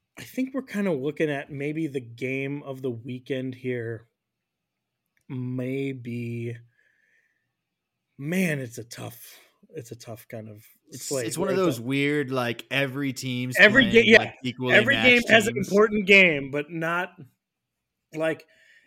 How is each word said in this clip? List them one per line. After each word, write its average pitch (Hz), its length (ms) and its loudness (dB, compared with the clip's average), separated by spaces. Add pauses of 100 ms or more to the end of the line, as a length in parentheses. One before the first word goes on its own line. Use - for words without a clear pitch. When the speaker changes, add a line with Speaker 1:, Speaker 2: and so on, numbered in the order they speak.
(180)
Speaker 1:
I - 60 -14
think 262 280 -8
we're 262 100 -6
kinda 202 300 -4
looking 151 380 -2
at 143 220 -8
maybe 151 340 -4
the 135 140 -6
game 135 640 -6
of 131 180 -12
the 135 80 -4
weekend 127 640 -8
here. 120 540 -8 (1200)
Maybe, 127 1300 -6 (1600)
man, 160 400 -2
it's 123 200 -12
a 113 60 -12
tough, - 540 -16 (320)
it's 139 220 -14
a 120 40 -16
tough 113 320 -18
kind 110 200 -14
of 107 160 -20 (240)
Speaker 2:
It's, - 180 -16
Speaker 1:
slate, 131 200 -2
Speaker 2:
it's 151 120 -6
one 190 100 -2
of 185 80 0
Speaker 1:
right? 185 60 2
Speaker 2:
those 151 160 0
Speaker 1:
But 113 80 -10
Speaker 2:
weird, 139 440 0
like, 120 400 -4
every 139 420 -2
team's 127 460 -6
Speaker 1:
every 214 260 8
Speaker 2:
playing, 190 80 0 (140)
Speaker 1:
ga-, 214 40 6
yeah, 220 80 10
Speaker 2:
like, 175 240 -2
equally 127 320 0
Speaker 1:
every 240 200 4
game 247 220 6
Speaker 2:
matched 233 140 0
Speaker 1:
has 214 160 6
an 226 80 -2
Speaker 2:
teams. 190 140 -4
Speaker 1:
important 208 380 2
game, 170 440 6
but 147 200 -4
not, 170 400 -4 (1040)
like, 160 320 -4 (400)